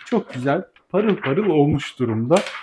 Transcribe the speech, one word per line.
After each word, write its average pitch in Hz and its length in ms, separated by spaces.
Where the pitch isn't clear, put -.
çok - 280
güzel 131 320
parıl 208 280
parıl 180 320
olmuş 151 500
durumda. 117 360